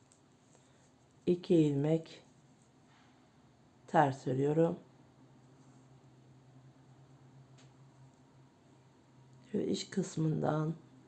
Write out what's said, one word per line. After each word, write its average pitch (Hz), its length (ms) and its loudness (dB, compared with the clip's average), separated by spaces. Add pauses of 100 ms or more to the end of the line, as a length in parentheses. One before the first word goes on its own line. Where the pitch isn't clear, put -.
(1300)
İki 175 300 0
ilmek 151 680 2 (1600)
ters 139 400 2
örüyorum. 151 520 0 (4000)
Şöyle - 160 -2
iç - 220 -4
kısmından 156 840 -2 (320)